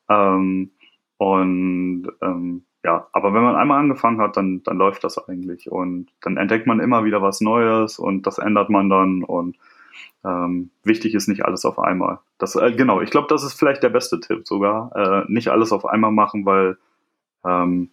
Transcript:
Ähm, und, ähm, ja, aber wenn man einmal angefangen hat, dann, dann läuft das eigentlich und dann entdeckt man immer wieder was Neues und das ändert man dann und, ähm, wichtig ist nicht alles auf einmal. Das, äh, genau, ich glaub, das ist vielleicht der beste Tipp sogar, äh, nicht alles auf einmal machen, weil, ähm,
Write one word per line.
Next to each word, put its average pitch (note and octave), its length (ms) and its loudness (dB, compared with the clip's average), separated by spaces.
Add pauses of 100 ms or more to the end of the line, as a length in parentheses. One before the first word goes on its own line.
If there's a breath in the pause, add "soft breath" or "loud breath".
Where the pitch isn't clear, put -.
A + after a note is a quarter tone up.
Ähm, F#2+ 640 2 (440 soft breath)
und, F2+ 920 0 (120)
ähm, F2 440 -6 (200)
ja, E2+ 280 0
aber G2 200 0
wenn A2+ 100 2
man B2 140 2
einmal C#3 240 2
angefangen A#2+ 400 0
hat, G#2 160 0
dann, F#2 280 -2
dann F#2 120 -4
läuft G2 280 0
das F2+ 120 -6
eigentlich F2+ 540 -12
und F2+ 380 -6 (120)
dann F#2+ 160 -4
entdeckt G#2 300 0
man A2+ 140 2
immer A#2 240 2
wieder G#2 180 0
was G2 180 0
Neues A2+ 580 0
und G2 280 -2
das G2 100 -4
ändert G#2 320 0
man G2+ 220 2
dann F#2+ 320 2
und, F2 340 -6 (680 loud breath)
ähm, F2+ 460 -4 (140)
wichtig A2 300 0
ist G2 140 0
nicht G2+ 180 -4
alles F#2 180 -2
auf - 140 -2
einmal. F2+ 400 -2 (200)
Das, - 180 -4
äh, A#2+ 160 4
genau, A#2+ 280 2
ich - 100 -4
glaub, C#3+ 180 0
das D3 160 0
ist C3+ 100 -10
vielleicht C#3 280 0
der B2 80 2
beste A2 300 -2
Tipp - 260 -6
sogar, G2+ 480 -2
äh, G2 380 0
nicht A#2 160 0
alles A2+ 240 2
auf G2 140 -2
einmal A2 260 2
machen, G#2+ 320 0
weil, F#2+ 320 2 (680)
ähm, F2+ 480 0